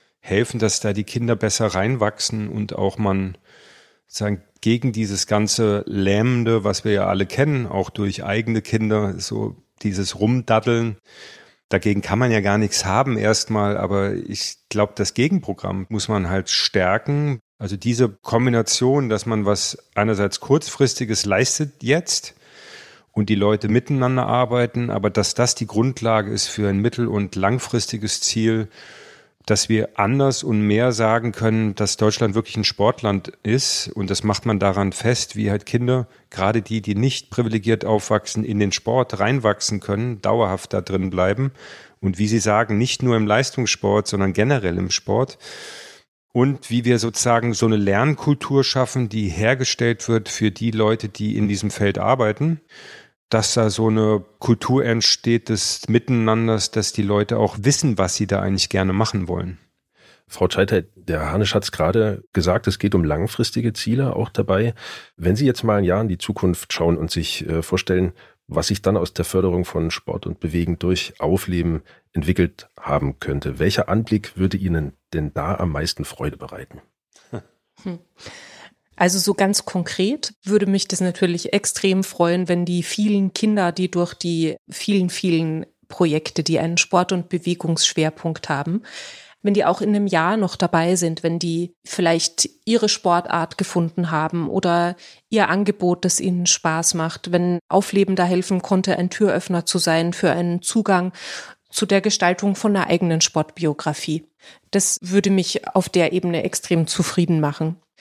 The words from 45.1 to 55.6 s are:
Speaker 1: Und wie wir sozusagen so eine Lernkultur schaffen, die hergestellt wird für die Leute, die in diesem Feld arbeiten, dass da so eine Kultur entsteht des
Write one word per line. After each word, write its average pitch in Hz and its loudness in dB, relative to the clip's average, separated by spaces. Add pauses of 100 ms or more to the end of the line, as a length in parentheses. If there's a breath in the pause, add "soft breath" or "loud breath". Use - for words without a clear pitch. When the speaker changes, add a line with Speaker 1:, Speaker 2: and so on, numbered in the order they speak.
Speaker 1:
Und 127 2
wie 117 0
wir 120 4
sozusagen 117 0
so 113 0
eine 110 4
Lernkultur 135 2
schaffen, 127 -2
die 104 -2
hergestellt 117 0
wird 113 0
für 107 0
die 113 -2
Leute, 110 0
die 107 -4
in 104 2
diesem 101 -2
Feld 101 0
arbeiten, 127 0 (680 loud breath)
dass 110 2
da 110 4
so 113 0
eine 107 2 (160)
Kultur 123 2
entsteht 117 2
des - -2